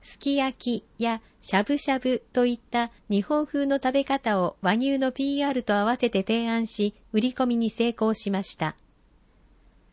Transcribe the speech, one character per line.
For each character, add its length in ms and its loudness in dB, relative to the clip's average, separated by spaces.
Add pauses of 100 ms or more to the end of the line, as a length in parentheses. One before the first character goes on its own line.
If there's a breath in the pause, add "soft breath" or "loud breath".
す 160 -18
き 160 0
焼 480 -2
き 200 -10
や 160 -2 (220 soft breath)
し 140 -6
ゃ 80 4
ぶ 160 0
し 120 -2
ゃ 60 0
ぶ 240 -2 (100)
と 140 2
い 80 2
っ 60 -8
た 320 -4 (180 soft breath)
日 140 2
本 240 0
風 180 -2
の 120 2
食 140 -2
べ 120 2
方 380 0
を 200 0
和 140 4
牛 240 0
の 120 0
ピ 280 -2
ー 80 0
ア 20 0
ー 40 0
ル 100 -2
と 100 0
合 120 2
わ 100 2
せ 160 0
て 100 0
提 260 0
案 200 0
し、 260 -2 (180 soft breath)
売 100 2
り 100 2
込 160 0
み 80 0
に 160 0
成 180 0
功 240 0
し 160 -6
ま 140 0
し 120 -12
た。 200 -4 (1160)